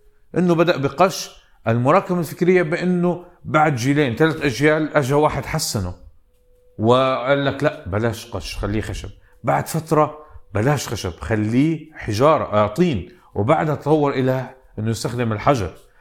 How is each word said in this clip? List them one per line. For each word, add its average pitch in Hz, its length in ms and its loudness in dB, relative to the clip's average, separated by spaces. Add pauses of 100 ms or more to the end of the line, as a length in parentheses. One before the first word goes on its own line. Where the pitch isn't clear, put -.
(380)
إنه 175 160 4
بدأ 165 220 2
بقش. - 680 -2 (240)
المراكمة 151 500 2
الفكرية 175 440 2
بأنه 175 640 0 (200)
بعد 151 300 2
جيلين، 131 420 0
ثلاث 156 280 2
أجيال، 151 520 2
أجا 143 200 2
واحد 147 300 0
حسنه 104 480 -4 (840)
وقال 131 680 2
لك: 139 200 -2
"لا، - 240 -4
بلاش 107 420 -4
قش، - 260 -10
خليه 104 240 -4
خشب." - 280 -10 (360)
بعد 139 240 -2
فترة: 151 500 0 (360)
"بلاش 123 340 0
خشب، 101 220 -6
خليه 120 840 -2
حجارة، 123 500 2
آه، 104 220 2
طين." 131 420 0 (260)
وبعدها 151 400 0
تطور 143 380 0
إلى 131 380 -2 (280)
إنه 107 120 -2
يستخدم 117 420 -4
الحجر. 104 380 0 (300)